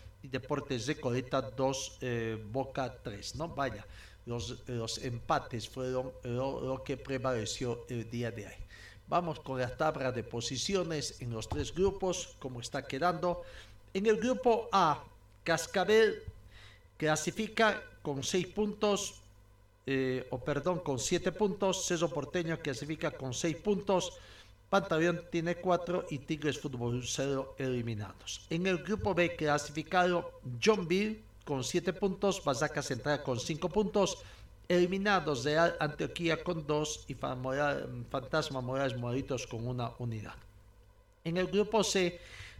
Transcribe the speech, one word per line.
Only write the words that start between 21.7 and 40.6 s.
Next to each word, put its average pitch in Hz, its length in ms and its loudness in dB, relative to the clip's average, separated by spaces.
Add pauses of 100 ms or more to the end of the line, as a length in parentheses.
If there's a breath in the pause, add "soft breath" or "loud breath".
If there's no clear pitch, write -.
Cerro 170 220 2
Porteño 160 500 -2
clasifica 151 540 -4
con 131 200 -6
seis 165 240 0
puntos. 202 580 0 (540 loud breath)
Pantaleón 170 640 4
tiene 170 240 0
cuatro 175 560 0
y 143 80 -4
Tigres 147 400 0
Fútbol 123 480 -2
cero 135 520 -2
eliminados. 117 920 -4
En 170 160 0
el 185 120 4
grupo 190 360 0
B 170 220 4
clasificado 160 960 2 (280)
John 196 280 4
Bill 208 340 2 (220)
con 135 180 -2
siete 175 300 0
puntos, 190 500 2
Barraca 147 400 2
Central 143 400 0
con 123 160 0
cinco 165 300 -2
puntos, 202 500 4 (500 loud breath)
eliminados 180 760 4
Real 165 340 4
Antioquia 156 640 0
con 160 240 -2
dos 151 400 0
y 135 80 -6
Fa-, 135 220 -4
Mora-, 139 500 0 (240)
Fantasma 135 500 -2
Morales 127 360 0
Moraditos 123 500 -2
con 113 220 -6
una 123 320 -2
unidad. 110 340 -6 (880)